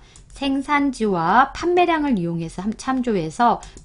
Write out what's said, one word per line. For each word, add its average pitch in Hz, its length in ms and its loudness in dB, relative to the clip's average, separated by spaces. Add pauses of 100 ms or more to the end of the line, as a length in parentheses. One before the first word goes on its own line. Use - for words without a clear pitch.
(280)
생산지와 269 1300 0
판매량을 330 640 2
이용해서 170 420 -4
함-, 208 120 -4
참조해서 240 880 0 (240)